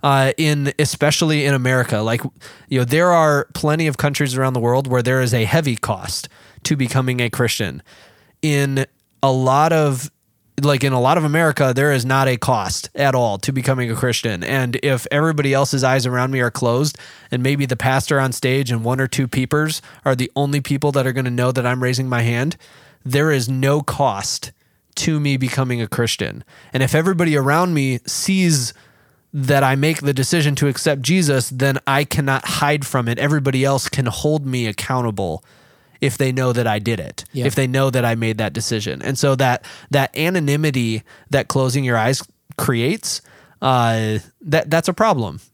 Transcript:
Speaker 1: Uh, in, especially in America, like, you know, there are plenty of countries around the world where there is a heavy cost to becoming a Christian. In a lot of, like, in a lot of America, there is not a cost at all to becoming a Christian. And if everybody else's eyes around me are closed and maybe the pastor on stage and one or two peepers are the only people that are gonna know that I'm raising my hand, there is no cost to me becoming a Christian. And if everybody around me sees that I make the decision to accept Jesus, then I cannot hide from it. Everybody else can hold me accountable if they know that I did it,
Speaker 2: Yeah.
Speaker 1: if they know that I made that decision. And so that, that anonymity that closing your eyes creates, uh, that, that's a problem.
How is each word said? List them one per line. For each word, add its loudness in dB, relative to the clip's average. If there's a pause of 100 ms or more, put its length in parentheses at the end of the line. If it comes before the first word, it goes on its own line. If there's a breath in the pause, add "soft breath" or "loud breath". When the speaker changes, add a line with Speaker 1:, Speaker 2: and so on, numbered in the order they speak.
Speaker 1:
Uh, 2
in, 0
especially 0
in 2
America, 0
like, -2 (460 loud breath)
you -2
know, 2
there 2
are 4
plenty 0
of -2
countries -2
around 0
the 0
world 2
where 0
there 2
is 0
a 2
heavy 0
cost -6 (340 loud breath)
to 0
becoming 0
a 0
Christian. -2 (600 loud breath)
In 0 (360)
a 4
lot 4
of, 0 (520)
like, 2
in 2
a 2
lot 4
of 0
America, 2
there 2
is 0
not 2
a 0
cost -2
at 2
all 0
to -4
becoming -2
a -2
Christian. -2
And -2
if -2
everybody 2
else's 0
eyes 2
around 0
me -2
are 2
closed 0 (360 loud breath)
and -2
maybe 0
the -2
pastor 0
on 0
stage -2
and -2
one 0
or 0
two -2
peepers -2 (220 loud breath)
are 4
the -4
only 0
people -2
that 0
are -2
gonna -2
know 0
that 0
I'm 0
raising -2
my 0
hand, 0 (480 loud breath)
there 2
is -2
no 0
cost -4 (440)
to 0
me 0
becoming -2
a -4
Christian. -4 (280 loud breath)
And 0
if 2
everybody 2
around 2
me 0
sees 0 (640 soft breath)
that 2
I 2
make 0
the 0
decision 0
to 0
accept -2
Jesus, 2
then 0 (100)
I 2
cannot -2
hide 0
from 0
it. -2
Everybody 0
else 0
can -2
hold -2
me -2
accountable -4 (560 soft breath)
if 0
they 0
know 0
that 0
I 0
did -2
it, -12
Speaker 2:
Yeah. -6
Speaker 1:
if 0
they 0
know 2
that 0
I 2
made -2
that -2
decision. -4
And -6
so 2
that, 0 (260 loud breath)
that 0
anonymity 0 (280 loud breath)
that 0
closing 0
your 2
eyes 0 (340)
creates, -2 (400 soft breath)
uh, 2 (240)
that, 0
that's 2
a 0
problem. 0 (140)